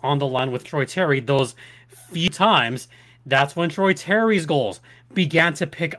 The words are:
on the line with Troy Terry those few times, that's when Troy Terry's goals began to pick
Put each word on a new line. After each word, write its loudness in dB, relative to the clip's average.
on 0
the -2
line -2
with -6
Troy -4
Terry 0
those 0
few -2
times, 0
that's 2
when 0
Troy 2
Terry's 0
goals -2
began 2
to -4
pick -8